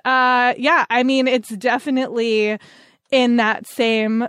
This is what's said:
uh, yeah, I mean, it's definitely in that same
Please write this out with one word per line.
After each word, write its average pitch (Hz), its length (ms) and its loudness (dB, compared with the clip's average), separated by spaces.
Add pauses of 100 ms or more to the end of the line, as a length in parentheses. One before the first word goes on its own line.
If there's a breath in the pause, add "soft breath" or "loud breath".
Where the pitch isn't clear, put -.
uh, 254 520 2
yeah, 285 320 2
I 247 140 2
mean, 262 240 0
it's 247 220 -2
definitely 233 1080 -2 (520 loud breath)
in 247 280 2
that 220 280 -2
same 226 640 -2